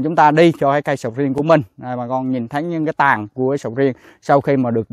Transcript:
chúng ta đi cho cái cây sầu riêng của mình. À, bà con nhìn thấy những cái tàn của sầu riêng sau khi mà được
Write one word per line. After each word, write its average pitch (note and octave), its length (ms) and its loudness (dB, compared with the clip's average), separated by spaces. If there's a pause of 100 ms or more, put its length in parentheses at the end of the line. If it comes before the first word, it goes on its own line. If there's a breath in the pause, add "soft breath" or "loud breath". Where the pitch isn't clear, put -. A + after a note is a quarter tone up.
chúng D#3 120 -2
ta D3+ 140 6
đi D#3+ 300 6
cho C#3 120 2
cái D3 100 0
cây C#3+ 140 -4
sầu A2+ 200 -6
riêng C3+ 180 -2
của D3 80 -4
mình. D#3 200 4 (200)
À, B2+ 140 -8
bà B2 120 -8
con C3 220 -4
nhìn A#2+ 180 -4
thấy D3 140 -4
những E3 240 -4
cái D#3 100 -4
tàn A#2 380 0
của C3 220 -2
sầu A2+ 180 -8
riêng C3+ 180 0 (300 soft breath)
sau C#3+ 180 4
khi C#3 160 0
mà B2 140 0
được A2+ 220 -2